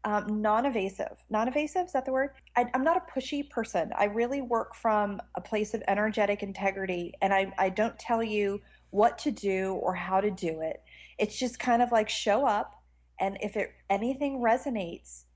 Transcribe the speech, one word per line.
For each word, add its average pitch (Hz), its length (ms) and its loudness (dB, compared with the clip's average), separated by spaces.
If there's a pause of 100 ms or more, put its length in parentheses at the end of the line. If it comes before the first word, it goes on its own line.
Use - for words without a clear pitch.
um, 208 380 0
non-evasive. 214 880 0
Non-evasive, 294 560 0
is - 80 -16
that 262 120 0
the 262 60 -4
word? 269 200 0 (240)
I, 247 180 4
I'm 262 100 2
not 330 140 4
a 339 220 -4
pushy 285 280 -6
person. 202 480 -2
I 202 100 4
really 240 360 0
work 233 320 -2
from 208 480 0 (140)
a 185 60 -6
place 214 340 -2
of 214 120 -4
energetic 208 540 2
integrity, 190 800 -4
and 196 100 4
I, 190 280 2
I 190 100 4
don't 214 300 0
tell 226 240 0
you 208 380 0 (280)
what 208 300 4
to 302 120 0
do 190 420 0
or 185 200 0
how 180 260 2
to 202 120 2
do 160 300 -4
it. 160 200 -6 (380)
It's 208 180 0
just 247 220 -4
kind 240 240 4
of 240 80 2
like, 214 180 4
show 240 380 2
up, 214 340 -2 (380)
and 196 220 -2
if 208 140 -6
it, - 180 -4 (180)
anything 262 480 0
resonates 233 840 -2 (100)